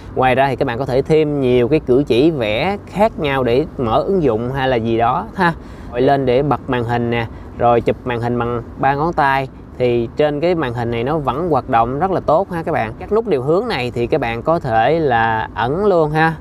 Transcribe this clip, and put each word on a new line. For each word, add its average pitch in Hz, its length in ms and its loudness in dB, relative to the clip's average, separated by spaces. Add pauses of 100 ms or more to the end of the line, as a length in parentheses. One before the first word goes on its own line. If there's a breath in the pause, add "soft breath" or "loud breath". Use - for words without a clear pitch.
(160 loud breath)
Ngoài 127 200 2
ra 135 120 4
thì 131 80 0
các 151 100 0
bạn 117 120 -4
có 135 80 -4
thể 131 160 0
thêm 151 400 2
nhiều 123 260 4
cái 151 120 2
cử 131 280 2
chỉ 135 240 4
vẽ 135 460 -2 (100)
khác 220 320 0
nhau 139 240 0
để 123 220 2 (120)
mở 120 240 2
ứng 190 220 0
dụng 120 280 0
hay 135 160 -2
là 131 80 2
gì 113 220 0
đó 131 380 0
ha. 170 180 2 (380 loud breath)
Rồi 123 100 -2
lên 139 240 2
để 123 160 4
bật 135 280 -2
màn 123 140 0
hình 120 260 -2
nè, 117 180 -2 (300 loud breath)
rồi 120 240 4
chụp 120 140 0 (100)
màn 120 160 -4
hình 120 180 -2
bằng 120 220 -4 (160)
ba 139 180 0
ngón 165 180 -2
tay. 135 340 0 (300 loud breath)
Thì 120 400 0
trên 147 220 2
cái 175 160 0
màn 131 180 -4
hình 120 180 -4
này 117 120 -2
nó 147 140 -2
vẫn 147 320 -2
hoạt 131 200 0
động 120 300 2
rất 190 120 0
là 151 80 0
tốt 165 320 0
ha 165 120 -6
các 170 80 -4
bạn. 113 280 -2
Các 185 120 -8
nút 226 160 0
điều 143 140 0
hướng 170 260 0
này 127 240 -2
thì 120 160 -2
các 151 140 0
bạn 117 200 -4
có 165 180 0
thể 135 400 2
là 113 540 0
ẩn 143 320 -2
luôn 165 260 2
ha, 160 300 2